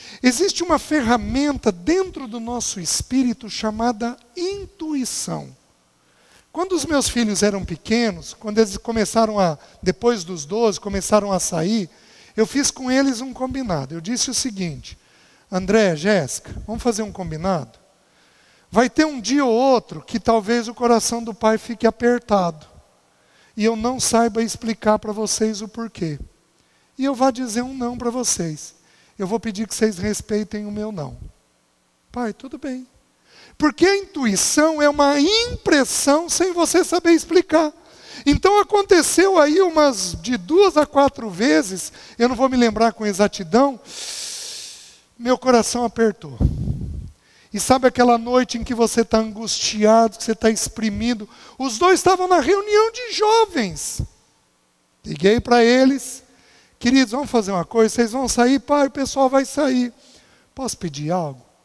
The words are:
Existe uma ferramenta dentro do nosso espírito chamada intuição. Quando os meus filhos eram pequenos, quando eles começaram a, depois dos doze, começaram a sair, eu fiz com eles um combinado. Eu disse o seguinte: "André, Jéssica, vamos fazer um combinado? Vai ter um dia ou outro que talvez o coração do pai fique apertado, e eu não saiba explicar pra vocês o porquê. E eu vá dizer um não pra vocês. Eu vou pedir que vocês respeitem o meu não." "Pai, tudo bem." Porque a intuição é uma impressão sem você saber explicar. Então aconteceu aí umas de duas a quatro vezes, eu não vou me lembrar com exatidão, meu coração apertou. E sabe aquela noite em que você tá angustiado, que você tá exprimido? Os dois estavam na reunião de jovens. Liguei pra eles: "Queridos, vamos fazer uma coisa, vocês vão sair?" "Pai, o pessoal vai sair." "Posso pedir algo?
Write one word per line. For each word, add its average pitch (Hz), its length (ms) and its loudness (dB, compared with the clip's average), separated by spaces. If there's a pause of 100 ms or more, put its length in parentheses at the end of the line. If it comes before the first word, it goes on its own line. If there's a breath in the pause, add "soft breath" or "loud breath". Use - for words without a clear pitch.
(220 loud breath)
Existe 320 420 0
uma 330 140 0
ferramenta 247 920 0
dentro 302 560 -4
do 226 140 -12
nosso 226 400 -8
espírito 240 680 -2
chamada 226 680 -4 (200)
intuição. 311 1160 -8 (960 soft breath)
Quando 370 220 -4
os 320 120 -2
meus 285 240 0
filhos 214 340 0
eram 202 220 0
pequenos, 202 680 -4
quando 214 240 -4
eles 202 180 2
começaram 220 640 0
a, 170 180 2 (260 soft breath)
depois 214 420 0
dos 165 200 -12
doze, 208 360 -2
começaram 202 500 0
a 190 80 0
sair, 180 500 -2 (480 soft breath)
eu 220 100 2
fiz 269 240 -2
com 262 200 -8
eles 262 300 0
um 262 120 -10
combinado. 220 640 -6
Eu 170 60 -8
disse 226 300 -4
o 226 40 -8
seguinte: 185 640 -8 (520 soft breath)
"André, 190 460 2
Jéssica, 170 580 -2 (120)
vamos 220 160 -10
fazer 220 200 -2
um 202 100 -8
combinado? 165 680 -6 (920 soft breath)
Vai 233 200 2
ter 311 160 2
um 285 140 -6
dia 269 240 0
ou 240 80 2
outro 233 500 0
que - 180 -6
talvez 226 480 0
o 233 60 -12
coração 233 480 0
do 226 100 -10
pai 220 260 2
fique 233 280 -4
apertado, 220 800 0 (920 soft breath)
e 214 80 -2
eu 226 100 2
não 240 240 -4
saiba 226 440 0
explicar 214 560 -2
pra 214 120 -8
vocês 214 520 -4
o 214 60 -12
porquê. 190 500 -8 (800)
E 262 80 -4
eu 277 100 0
vá 262 160 2
dizer 240 320 -4
um 262 120 -8
não 247 220 -6
pra 240 140 -4
vocês. 180 640 -6 (440 soft breath)
Eu 190 80 -4
vou 214 140 -2
pedir 214 260 -6
que - 80 -10
vocês 220 240 0
respeitem 208 680 -4
o 208 40 -10
meu 214 220 -8
não." 139 240 -10 (960)
"Pai, 240 200 -6
tudo 269 260 -16
bem." 254 280 -10 (720 soft breath)
Porque 302 280 2
a 392 120 4
intuição 302 840 0
é 294 80 6
uma 285 300 4
impressão 339 1120 2
sem 359 240 0
você 339 320 2
saber 339 260 0
explicar. 330 640 2 (520 loud breath)
Então 381 360 4
aconteceu 381 800 4
aí 302 220 4
umas 285 640 2
de 240 140 -4
duas 320 400 2
a 294 100 4
quatro 269 420 0
vezes, 202 640 0 (240 loud breath)
eu 233 120 2
não 254 80 0
vou 262 120 2
me 254 80 0
lembrar 226 360 2
com 220 120 -10
exatidão, 208 760 0 (1400 loud breath)
meu 240 180 0
coração 240 480 2
apertou. 220 540 -2 (1120 soft breath)
E 208 60 -6
sabe 254 300 4
aquela 240 300 4
noite 247 400 0
em 226 60 -6
que 254 100 -4
você 226 300 2
tá - 140 0
angustiado, 220 1000 0
que - 40 -12
você 220 140 -4
tá 226 140 2
exprimido? 220 800 -4 (300 loud breath)
Os 247 200 -6
dois 359 200 4
estavam 370 300 2
na 359 100 4
reunião 415 540 2
de 480 200 -10
jovens. 349 920 0 (1000)
Liguei 185 360 0
pra 240 240 4
eles: 262 580 2 (560 soft breath)
"Queridos, 247 320 2
vamos 254 200 -4
fazer 208 200 0
uma 180 140 0
coisa, 220 280 2
vocês 233 200 0
vão 254 160 -4
sair?" 247 320 2
"Pai, 285 260 2
o 277 40 -2
pessoal 269 380 0
vai 269 160 2
sair." 254 480 0 (600 soft breath)
"Posso 254 240 -8
pedir 151 320 -6
algo? 151 320 -4 (220)